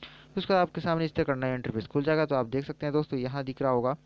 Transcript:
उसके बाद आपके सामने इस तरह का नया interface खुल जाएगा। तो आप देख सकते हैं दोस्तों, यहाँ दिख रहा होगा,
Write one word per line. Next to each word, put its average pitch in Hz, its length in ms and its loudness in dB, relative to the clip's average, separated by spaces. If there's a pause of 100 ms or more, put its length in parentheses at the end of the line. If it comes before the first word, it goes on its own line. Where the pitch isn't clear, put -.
(380)
उसके 196 160 0
बाद 185 80 6
आपके 175 200 0
सामने 165 240 0
इस 151 100 -4
तरह 165 80 2
का 143 120 0
नया 131 200 -2
interface 113 320 -4
खुल 143 160 0
जाएगा। 156 220 2
तो 143 100 0
आप 127 100 2
देख 131 200 -2
सकते 147 200 -8
हैं 147 80 -2
दोस्तों, 147 260 0
यहाँ 131 240 -4
दिख 131 180 -6
रहा 135 100 2
होगा, 127 240 2 (100)